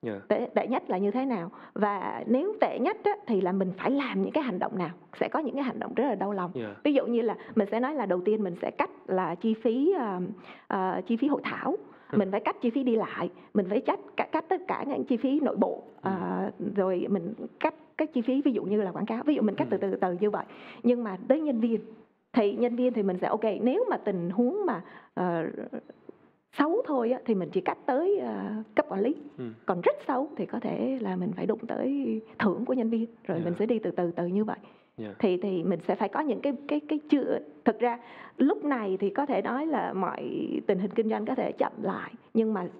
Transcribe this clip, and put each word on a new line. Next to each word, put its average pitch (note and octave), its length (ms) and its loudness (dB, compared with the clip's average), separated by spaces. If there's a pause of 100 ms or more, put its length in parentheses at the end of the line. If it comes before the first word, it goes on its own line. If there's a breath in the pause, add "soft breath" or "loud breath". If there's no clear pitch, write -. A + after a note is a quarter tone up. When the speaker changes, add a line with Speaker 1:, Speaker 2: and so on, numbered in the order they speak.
Speaker 1:
Dạ. G#2 260 -4
Speaker 2:
Tệ, A3 260 0
tệ G#3+ 120 2
nhất - 240 -2
là F#3 80 0
như G3 120 2
thế B3 160 0
nào? F#3+ 240 -2 (240 loud breath)
Và G3+ 520 -2
nếu D4 340 2
tệ - 180 2
nhất D#4+ 260 0
á, G#4 60 6 (160)
thì G3+ 140 2
là F#3 120 2
mình F#3+ 240 0
phải - 140 0
làm B3 320 0
những F#3+ 100 -2
cái D4+ 120 0
hành F#3 140 -2
động - 200 -2
nào? E3+ 120 -2 (240)
Sẽ - 140 -2
có - 100 -2
những D4+ 160 -2
cái C#4 100 -2
hành B3 140 -4
động - 160 -6
rất A#3 100 2
là C4 100 0
đau G3 180 -4
lòng. F3+ 220 -4
Speaker 1:
Dạ. G#2+ 200 -6 (100)
Speaker 2:
Ví D4 100 4
dụ B3 120 4
như A#3 160 2
là G#3+ 140 0 (180 loud breath)
mình G3+ 160 4
sẽ A3 100 0
nói C#4 140 0
là A#3+ 120 -2
đầu F3+ 140 2
tiên G#3 220 2
mình F3+ 200 -2
sẽ - 80 0
cắt D#4+ 200 -2 (160)
là F#3 280 0
chi A3 200 0
phí, B3+ 440 2
à, G3+ 220 -2 (480 loud breath)
à, F#3 380 0
chi A3+ 100 2
phí C#4 120 2
hội C#4+ 160 2
thảo, - 320 -2 (360 loud breath)
Speaker 1:
Ừ. G#3 60 4
Speaker 2:
mình F#3+ 120 2
phải G3+ 100 0
cắt D#4 200 -2
chi A#3+ 100 2
phí C4+ 120 0
đi A#3+ 140 4
lại, F3+ 340 -2 (240 loud breath)
mình G3 140 4
phải G#3+ 120 2
cắt, F#4 200 0 (160)
cắt, - 160 0
cắt D#4+ 160 0
tất F#4 200 2
cả - 200 -2
những C4 160 -2
chi B3 120 2
phí C4+ 240 2
nội C4+ 160 2
bộ, - 260 2 (200)
Speaker 1:
Ừ. F#3+ 80 0
Speaker 2:
à, F3+ 400 -2 (260)
rồi F#3 320 2
mình F#3+ 260 0 (260)
cắt D#4 140 2 (240)
các G#3 140 0
chi A#3+ 100 2
phí C4+ 200 2
ví C#4 100 4
dụ G3+ 100 0
như G#3 200 2
là F#3 100 -2
quảng E3 140 -2
cáo. A3+ 160 -4
Ví D4 120 4
dụ - 80 2
mình G3+ 120 4
cắt C4 160 -2
Speaker 1:
Ừ. F#3+ 80 2
Speaker 2:
từ G3 120 0
từ, F#3+ 100 0
từ F3+ 200 2
như G#3 100 4
vậy. F3 140 -4 (380 loud breath)
Nhưng A#3+ 220 4
mà F#3+ 120 -6 (120)
tới C#4+ 120 6
nhân C#4 200 0
viên A3+ 200 2 (520)
thì G#3 200 4
nhân A#3+ 240 2
viên B3 160 4
thì A3 100 0
mình F#3 160 2
sẽ F#3 100 0
ok, G#3+ 160 0 (180)
nếu D4+ 280 4
mà B3+ 60 2
tình F3 340 -2
huống B3+ 360 2
mà, G3 160 -2 (320 loud breath)
ờ, E3+ 320 0 (1080)
xấu E4 340 2
thôi B3 240 0
á, B3+ 140 0
thì A3+ 100 2
mình F3+ 180 0
chỉ F#3 80 2
cắt - 260 -2
tới, F4 320 2
ờ, G#3 340 -4 (220)
cấp - 140 4
quản F#3+ 120 -2
lý. B3+ 140 2 (240)
Speaker 1:
Ừ. C3 60 -6 (220)
Speaker 2:
Còn F3+ 140 0
rất D5 160 4 (100)
xấu C4+ 300 0
thì F3 100 -4
có A#3+ 140 -6
thể C4 400 -2
là F#3+ 160 -4
mình F3+ 200 -2
phải F#3 100 -2
đụng - 200 -2
tới B3+ 540 -2 (180 loud breath)
thưởng G#3 260 2
của C4 80 0
nhân A#3 180 2
viên, A3+ 160 0 (200)
rồi E3 120 -2
Speaker 1:
Dạ. E3+ 60 -2
Speaker 2:
mình E3+ 140 0
sẽ G#3 80 2
đi A#3 120 2
từ F#3+ 120 -2
từ F3 200 0
từ F3 160 -2
như G3 180 2
vậy. G#3+ 120 -4 (420 loud breath)
Speaker 1:
Dạ. G#2+ 200 -8
Speaker 2:
Thì, F3+ 180 4
thì F#3 280 -2
mình E3+ 160 0
sẽ F#3+ 140 0
phải G#3 140 -2
có - 120 -4
những C#4 200 -2
cái, C#4+ 120 0 (160)
cái, D4 120 0
cái D4 180 -4 (100)
chưa, - 300 2 (260)
thực A3 140 4
ra A#3+ 200 0 (380 loud breath)
lúc D4+ 280 4
này A3 360 0
thì G3+ 100 2
có C#4+ 160 0
thể G3+ 160 0
nói C4+ 240 -2
là B3 260 0
mọi - 560 -2 (180)
tình F#3+ 120 4
hình F#3+ 120 0
kinh A3 180 0
doanh G#3+ 180 -2
có C4 80 -2
thể B3 180 0
chậm - 200 0 (100)
lại, - 300 -4 (220 soft breath)
nhưng A3 200 4
mà F3+ 120 -2 (140)